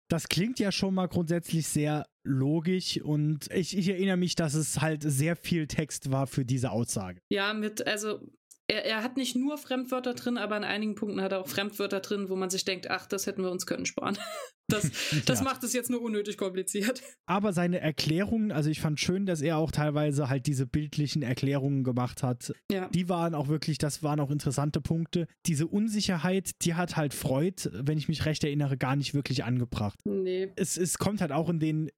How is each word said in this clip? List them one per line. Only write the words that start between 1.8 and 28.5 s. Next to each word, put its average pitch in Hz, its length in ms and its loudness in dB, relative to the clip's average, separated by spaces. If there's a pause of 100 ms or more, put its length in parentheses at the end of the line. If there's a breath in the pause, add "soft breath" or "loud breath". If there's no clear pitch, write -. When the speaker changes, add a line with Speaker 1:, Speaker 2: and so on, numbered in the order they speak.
Speaker 1:
logisch 160 800 2
und 151 500 0
ich, 185 260 -2
ich 196 120 2
erinnere 190 280 2
mich, 180 180 2
dass 160 180 2
es 151 280 0
halt 156 220 0
sehr 156 320 2
viel 160 320 0
Text - 440 -4
war 135 160 2
für 135 180 0
diese 127 260 0
Aussage. 117 480 -2 (120)
Speaker 2:
Ja, 202 220 2
mit, 214 320 -4
also 214 460 -4 (360)
er, 214 180 0
er 220 180 0
hat 247 140 -4
nicht 247 180 0
nur 285 220 2
Fremdwörter 254 560 -2
drin, 240 240 -2
aber 208 180 -2
an 208 80 0
einigen 208 320 -2
Punkten 202 260 -2
hat 190 100 0
er 190 100 0
auch 190 60 -10
Fremdwörter 202 520 -2
drin, 202 300 -2
wo 190 60 0
man 190 140 0
sich 185 160 0
denkt, 185 240 -4
„Ach, - 180 -4
das 196 200 -2
hätten 190 160 -2
wir 185 80 0
uns 180 140 -4
können 175 200 -4
sparen.“ - 320 -2
<laughs> 622 520 -10
Das, 202 200 2
Speaker 1:
<laughs> - 360 -2
Speaker 2:
das 262 140 4
Speaker 1:
Ja. - 40 0
Speaker 2:
macht 262 200 -2
es 233 100 -2
jetzt 247 160 0
nur 240 120 0
unnötig 208 360 -2
kompliziert. 196 680 -2 (220 loud breath)
Speaker 1:
Aber 202 280 2
seine 175 260 2
Erklärungen, 202 720 2
also 151 180 2
ich 151 100 0
fand 156 200 0
schön, 196 260 0
dass 170 160 0
er 156 160 2
auch 156 140 2
teilweise 147 580 2
halt 135 180 0
diese 135 180 2
bildlichen 147 560 0
Erklärungen 135 640 0
gemacht 123 400 -2
hat. 123 300 -2 (180)
Speaker 2:
Ja. 185 180 -2
Speaker 1:
Die 175 200 2
waren 170 260 2
auch 143 140 0
wirklich, 156 280 2
das 151 260 0
waren 151 160 2
auch 139 120 0
interessante 147 500 0
Punkte. 165 460 0 (180 soft breath)
Diese 165 220 2
Unsicherheit, 196 840 2 (100)
die 170 140 2
hat 175 200 0
halt 147 180 2
Freud, 143 600 0
wenn 151 240 0
ich 143 100 -2
mich 151 180 0
recht 156 180 0
erinnere, 143 340 2